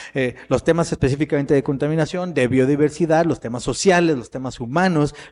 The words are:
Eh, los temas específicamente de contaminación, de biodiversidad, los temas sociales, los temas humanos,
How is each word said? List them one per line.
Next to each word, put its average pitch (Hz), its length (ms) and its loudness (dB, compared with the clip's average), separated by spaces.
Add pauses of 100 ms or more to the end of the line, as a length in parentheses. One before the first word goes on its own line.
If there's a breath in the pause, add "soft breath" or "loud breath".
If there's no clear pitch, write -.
(120 loud breath)
Eh, 127 220 -2 (140 loud breath)
los 127 140 0
temas 165 300 2
específicamente 143 600 0
de 139 80 4
contaminación, 156 720 -2
de 127 140 2
biodiversidad, 147 760 2
los 156 160 -2
temas 117 220 -8
sociales, 170 560 2
los 113 120 -12
temas 131 300 -10
humanos, 151 540 0 (180 loud breath)